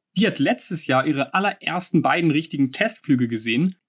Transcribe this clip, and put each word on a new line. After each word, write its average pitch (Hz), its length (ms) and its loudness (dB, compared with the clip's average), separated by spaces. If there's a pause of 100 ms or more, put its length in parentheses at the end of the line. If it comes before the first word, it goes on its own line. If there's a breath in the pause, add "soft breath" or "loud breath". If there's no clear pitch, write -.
(180)
Die 208 100 2
hat - 120 -2
letztes 185 480 -2
Jahr 131 200 2
ihre 139 260 -2
allerersten 175 680 0
beiden 160 300 2
richtigen 139 420 -2
Testflüge 131 560 0
gesehen 117 480 0 (120)